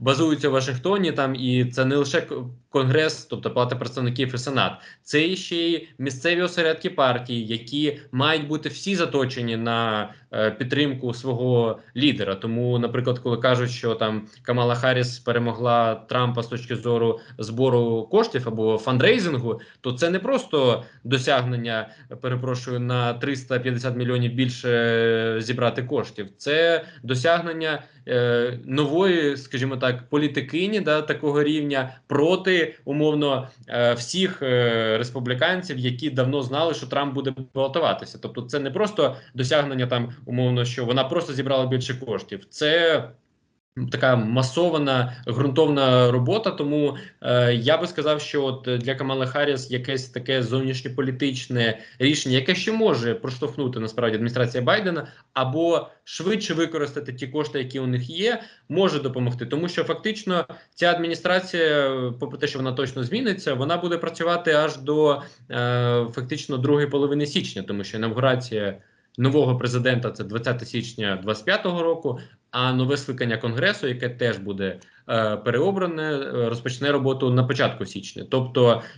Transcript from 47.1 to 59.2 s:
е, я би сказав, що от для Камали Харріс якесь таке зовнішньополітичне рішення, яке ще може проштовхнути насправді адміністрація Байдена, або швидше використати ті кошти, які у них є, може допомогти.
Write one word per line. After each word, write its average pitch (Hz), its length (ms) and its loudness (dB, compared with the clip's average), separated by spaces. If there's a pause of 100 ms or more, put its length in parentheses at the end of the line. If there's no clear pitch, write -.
е, 123 320 4
я 123 240 2
би 175 80 -4
сказав, 151 340 0
що 147 240 -2
от 127 240 -4 (120)
для 131 140 -2
Камали 135 320 -2
Харріс 143 440 0
якесь 127 380 -4
таке 127 340 -2
зовнішньополітичне 127 1400 -2 (200)
рішення, 135 380 2
яке 131 180 2
ще 185 180 -2
може 143 420 2
проштовхнути 127 640 -4
насправді 110 340 0
адміністрація 120 480 0
Байдена, 170 440 0 (260)
або 156 560 2 (160)
швидше 196 500 -2
використати 147 580 -2
ті 123 140 -10
кошти, 147 320 -4
які 131 220 -6
у 131 60 -2
них 123 240 -2
є, 220 320 -2 (260)
може 160 320 2
допомогти. 123 460 -2